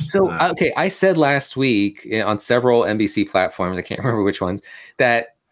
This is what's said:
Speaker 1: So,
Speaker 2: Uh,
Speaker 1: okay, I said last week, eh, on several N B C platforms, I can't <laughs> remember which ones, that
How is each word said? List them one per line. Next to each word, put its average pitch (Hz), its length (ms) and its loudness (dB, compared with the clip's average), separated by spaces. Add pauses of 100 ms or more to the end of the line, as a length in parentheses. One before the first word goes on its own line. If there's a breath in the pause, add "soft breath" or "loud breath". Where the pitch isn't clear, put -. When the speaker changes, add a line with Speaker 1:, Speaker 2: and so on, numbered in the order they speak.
(100)
Speaker 1:
So, 190 200 2
Speaker 2:
Uh, 170 220 0
Speaker 1:
okay, 156 260 -2
I 175 100 0
said 185 300 2
last 143 400 0
week, 104 520 0
eh, 110 120 -2
on 101 160 -2
several 120 480 2
N 107 100 -2
B 107 100 0
C 101 200 -2
platforms, 92 500 -2
I 87 60 -6
can't - 160 -8
<laughs> - 40 -10
remember 113 200 0
which 98 180 -2
ones, 95 220 -4 (340 loud breath)
that 120 400 0 (160)